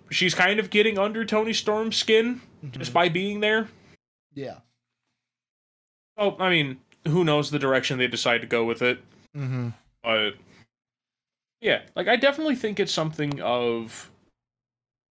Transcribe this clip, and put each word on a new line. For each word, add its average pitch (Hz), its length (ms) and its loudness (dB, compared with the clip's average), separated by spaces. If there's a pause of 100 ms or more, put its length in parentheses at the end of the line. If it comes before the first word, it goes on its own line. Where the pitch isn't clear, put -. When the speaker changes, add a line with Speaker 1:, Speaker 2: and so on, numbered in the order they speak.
Speaker 1:
she's 180 240 0
kind 190 260 4
of 190 100 -4
getting 208 280 2
under 214 280 -2
Toni 214 280 0
Storm's 214 440 -2
skin 226 420 2 (240)
Speaker 2:
Mm-hmm. 131 160 -14
Speaker 1:
just 123 140 -8
by 175 160 4
being 202 320 -2
there. 220 260 2 (680)
Speaker 2:
Yeah. 120 240 -12 (1600)
Speaker 1:
Oh, 196 220 0
I 185 120 2
mean, 143 280 0 (280)
who 175 160 4
knows 147 260 2
the 147 100 -2
direction 131 380 0
they 123 100 2
decide 120 340 0
to 113 60 -12
go 117 180 0
with 117 180 -2
it. 123 160 2 (360)
Speaker 2:
Mm-hmm. 127 340 -4 (340)
Speaker 1:
But, 110 320 0 (1200)
yeah, 160 220 0 (140)
like, 180 120 -2
I 233 80 4
definitely 277 400 0
think 214 240 -4
it's 190 120 -2
something 156 500 -4
of, 117 720 -2 (1040)